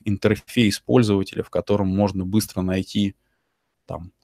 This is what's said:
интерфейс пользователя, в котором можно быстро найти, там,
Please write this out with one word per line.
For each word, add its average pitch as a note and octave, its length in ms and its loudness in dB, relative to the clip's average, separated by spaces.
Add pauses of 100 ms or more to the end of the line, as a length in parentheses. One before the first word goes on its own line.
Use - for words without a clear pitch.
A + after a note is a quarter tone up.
интерфейс G#2 760 0
пользователя, G#2+ 640 2
в - 60 -12
котором G2+ 400 -2
можно F#2+ 360 0
быстро G2 360 -2
найти, F#2+ 540 -2 (720)
там, E2+ 260 -12 (100)